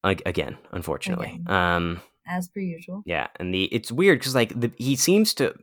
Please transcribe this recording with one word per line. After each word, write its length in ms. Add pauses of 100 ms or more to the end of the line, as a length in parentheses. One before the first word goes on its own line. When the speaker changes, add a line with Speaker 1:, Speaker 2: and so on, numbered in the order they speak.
Speaker 1:
Ag-, 220
again, 320 (140)
unfortunately. 720
Speaker 2:
Again. 60
Speaker 1:
Um, 500 (260)
Speaker 2:
As 220
per 120
usual. 460
Speaker 1:
yeah, 300
and 180
the, 100
it's 260
weird 320
'cause, 120
like, 240
the, 180
he 200
seems 380
to 280